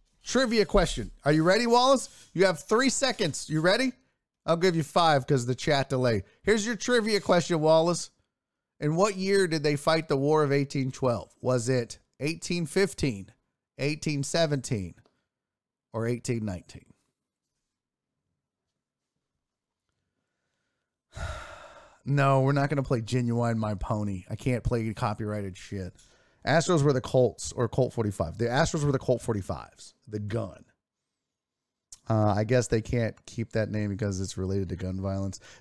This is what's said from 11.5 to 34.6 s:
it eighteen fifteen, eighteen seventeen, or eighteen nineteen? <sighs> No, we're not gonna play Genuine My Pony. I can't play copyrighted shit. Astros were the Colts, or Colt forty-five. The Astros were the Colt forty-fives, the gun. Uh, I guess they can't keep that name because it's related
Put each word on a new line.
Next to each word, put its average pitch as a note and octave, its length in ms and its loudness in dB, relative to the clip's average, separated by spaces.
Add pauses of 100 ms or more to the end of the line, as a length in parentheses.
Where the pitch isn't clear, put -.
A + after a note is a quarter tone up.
it B2 300 -2 (200)
eighteen E3 460 -4
fifteen, C#3+ 640 -2 (480)
eighteen D3 440 -2
seventeen, C3+ 720 -2 (960)
or A2+ 140 -4
eighteen A#2 400 -4
nineteen? - 400 -10 (4000)
<sighs> - 60 -12 (880)
No, C#3 360 4
we're C3+ 100 2
not C#3+ 160 0
gonna C#3+ 140 -2
play C3 180 0
Genuine A#2 580 0
My G#2+ 160 -2
Pony. G2+ 560 -4
I A2 60 -10
can't B2 260 -2
play A2+ 300 -2
copyrighted G#2 640 -6
shit. F#2+ 380 -10 (520)
Astros D#3 360 2
were C#3+ 100 4
the B2+ 80 2
Colts, - 520 0
or A#2+ 140 -2
Colt - 280 0
forty-five. G2 420 -4
The A2+ 80 -2
Astros C#3+ 400 0
were C#3+ 80 2
the C3 60 0
Colt - 240 0
forty-fives, F#2+ 720 -8 (120)
the G#2 120 -8
gun. G#2 480 -6 (1400)
Uh, G#2+ 300 2
I G#2+ 80 0
guess A#2+ 220 2
they A2+ 160 0
can't A2+ 420 -2
keep - 280 -8
that G#2+ 180 -2
name G#2 180 -4
because G2 320 -4
it's F#2+ 160 -6
related F#2+ 320 -2